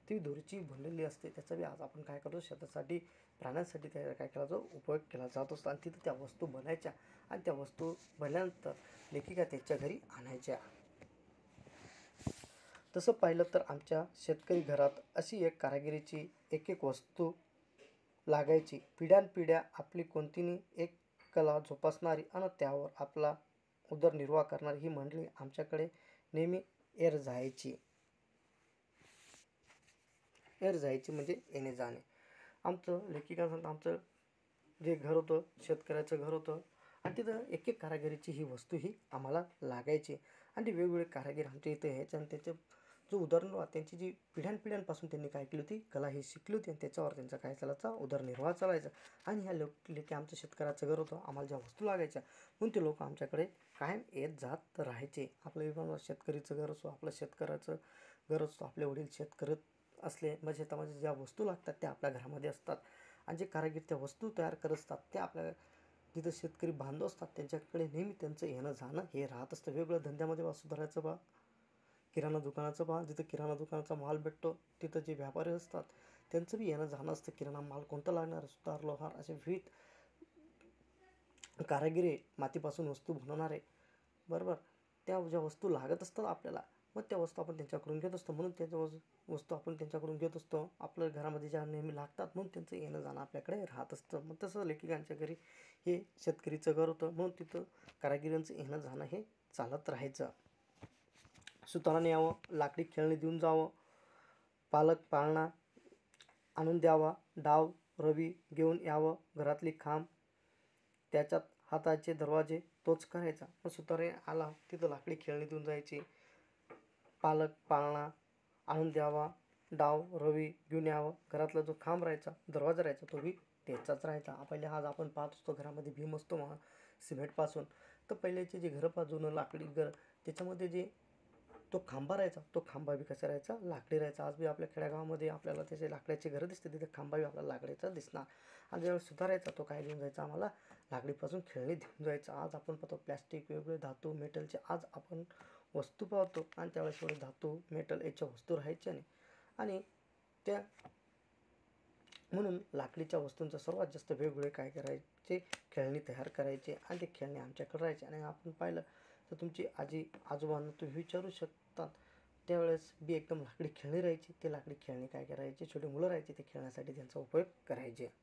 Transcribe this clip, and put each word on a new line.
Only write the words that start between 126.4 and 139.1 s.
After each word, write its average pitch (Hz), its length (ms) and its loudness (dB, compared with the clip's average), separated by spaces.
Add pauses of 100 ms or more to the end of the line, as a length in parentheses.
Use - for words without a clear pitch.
सिमेंटपासून. 147 560 -2 (460)
तर 220 40 -4
पहिल्याचे 180 460 -4
जे 170 80 0
घरं 147 200 0
पहा, 170 160 -2
जुनं 156 260 -2
लाकडी 156 340 -4
घर, 151 260 0 (340)
त्याच्यामध्ये 180 440 -4
जे 180 220 -4 (800)
तो - 160 -2
खांबा 139 280 -2
राहायचा, 185 240 2 (140)
तो 160 140 0
खांबा 143 280 -2
बी 143 80 -6
कसा 143 220 -4
राहायचा, 147 360 -4
लाकडी 160 360 -2
राहायचा. 147 280 -2
आज 147 100 -4
बी 160 100 0
आपल्या 156 280 -2
खेड्यागावामध्ये 156 540 -2
आपल्याला 156 340 -4
त्याचे 156 280 -4
लाकडाचे 151 380 -4
घरं 143 180 -2
दिसते, 180 260 -10
तिथे 156 220 -6
खांबा 143 240 -4
बी 156 60 2
आपल्याला 147 240 -4
लाकडाचा 139 400 -6
दिसणार. - 360 -8 (480)
आणि 175 80 -4
ज्यावेळेस 175 280 0
सुतारायचा, 185 500 0